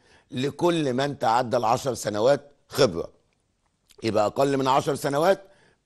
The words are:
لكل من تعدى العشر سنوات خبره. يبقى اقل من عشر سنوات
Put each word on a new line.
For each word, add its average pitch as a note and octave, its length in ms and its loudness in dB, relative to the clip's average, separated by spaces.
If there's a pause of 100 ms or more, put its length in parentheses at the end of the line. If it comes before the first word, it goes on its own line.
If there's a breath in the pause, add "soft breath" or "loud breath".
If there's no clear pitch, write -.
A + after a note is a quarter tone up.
(300 soft breath)
لكل C#3+ 640 -2
من C3+ 260 -2
تعدى B2 380 0
العشر A#2+ 380 0
سنوات A2 580 0 (160)
خبره. F#2 400 0 (960)
يبقى G#2+ 240 0
اقل C#3 300 0
من C3+ 120 -2
عشر C#3+ 260 0
سنوات D3+ 500 0 (420 soft breath)